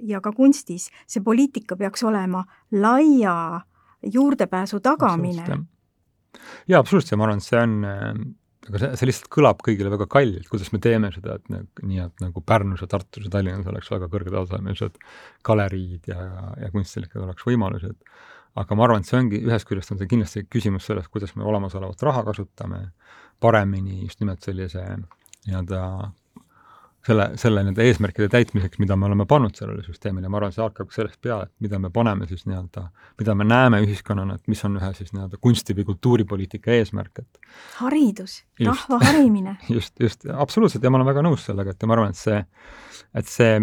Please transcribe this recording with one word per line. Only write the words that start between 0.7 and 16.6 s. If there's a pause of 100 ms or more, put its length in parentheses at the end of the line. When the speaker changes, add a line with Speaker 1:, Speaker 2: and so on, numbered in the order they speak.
Speaker 1:
see
poliitika
peaks
olema (280)
laia (420)
juurdepääsu
tagamine.
Speaker 2:
Absoluutselt,
jah. (280)
Jaa,
absoluutselt,
ma
arvan,
et
see
on, (120)
äh, (480)
aga
see,
see
lihtsalt
kõlab
kõigile
väga
kallilt,
kuidas
me
teeme
seda,
et
nä-, (180)
nii,
et
nagu
Pärnus
ja
Tartus
ja
Tallinnas
oleks
väga
kõrgetasemelised (440)
galeriid
ja,
ja, (220)